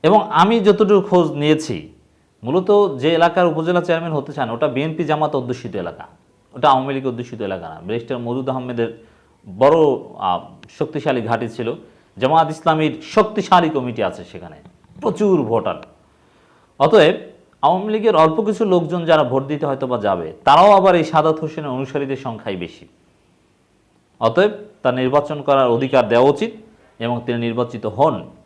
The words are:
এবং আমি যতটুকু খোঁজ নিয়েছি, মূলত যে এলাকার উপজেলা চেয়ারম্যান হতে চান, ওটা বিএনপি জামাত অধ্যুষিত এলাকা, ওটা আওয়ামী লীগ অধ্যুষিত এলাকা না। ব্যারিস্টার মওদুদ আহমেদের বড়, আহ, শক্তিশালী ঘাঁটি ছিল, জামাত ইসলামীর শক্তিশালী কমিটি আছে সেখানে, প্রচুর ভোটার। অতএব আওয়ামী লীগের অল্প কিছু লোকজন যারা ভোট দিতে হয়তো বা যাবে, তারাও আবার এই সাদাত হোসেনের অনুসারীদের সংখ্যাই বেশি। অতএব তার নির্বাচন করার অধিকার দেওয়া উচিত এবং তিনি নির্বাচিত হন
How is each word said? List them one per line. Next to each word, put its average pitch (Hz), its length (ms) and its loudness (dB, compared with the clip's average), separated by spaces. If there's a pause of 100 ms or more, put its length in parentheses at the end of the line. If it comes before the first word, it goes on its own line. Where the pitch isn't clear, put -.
এবং 185 280 4
আমি 202 300 4
যতটুকু 202 480 4
খোঁজ 170 240 4
নিয়েছি, 147 600 -2 (520)
মূলত 180 260 -2 (280)
যে 135 160 0
এলাকার 170 320 2
উপজেলা 165 340 0
চেয়ারম্যান 165 340 -4
হতে 143 180 -6
চান, 127 180 -6
ওটা 120 180 -2
বিএনপি 156 360 -4
জামাত 151 320 -2
অধ্যুষিত 123 400 -6
এলাকা, 85 280 -10 (500)
ওটা 143 160 2
আওয়ামী 135 240 0
লীগ 135 120 -4
অধ্যুষিত 120 340 -8
এলাকা 95 280 -6
না। 80 180 -16
ব্যারিস্টার 117 320 -6
মওদুদ 123 300 -6
আহমেদের 123 560 -6 (540)
বড়, 143 180 6 (420)
আহ, 90 220 -4 (380)
শক্তিশালী 143 440 -4
ঘাঁটি 113 260 -4
ছিল, 120 260 -8 (440)
জামাত 151 320 2
ইসলামীর 156 520 -2 (120)
শক্তিশালী 185 560 2
কমিটি 123 320 -4
আছে 92 220 -6
সেখানে, 85 320 -18 (440)
প্রচুর 190 420 0
ভোটার। 107 360 -2 (1000)
অতএব 160 380 4 (460)
আওয়ামী 190 300 0
লীগের 214 240 0
অল্প 160 260 4
কিছু 208 220 -2
লোকজন 175 400 0
যারা 156 200 4
ভোট 131 220 -2
দিতে 147 200 -6
হয়তো 135 200 -4
বা 123 120 -4
যাবে, 90 340 -2 (120)
তারাও 165 260 6
আবার 190 240 6
এই 165 100 2
সাদাত 156 360 0
হোসেনের 156 300 -8
অনুসারীদের 135 460 -6
সংখ্যাই 113 400 -10
বেশি। 87 320 -14 (1300)
অতএব 147 300 2 (320)
তার 127 120 0
নির্বাচন 139 480 -2
করার 135 260 2
অধিকার 120 400 0
দেওয়া 120 220 4
উচিত 214 200 -2 (480)
এবং 117 280 -4
তিনি 120 120 -4
নির্বাচিত 117 480 -6
হন 107 440 -2 (160)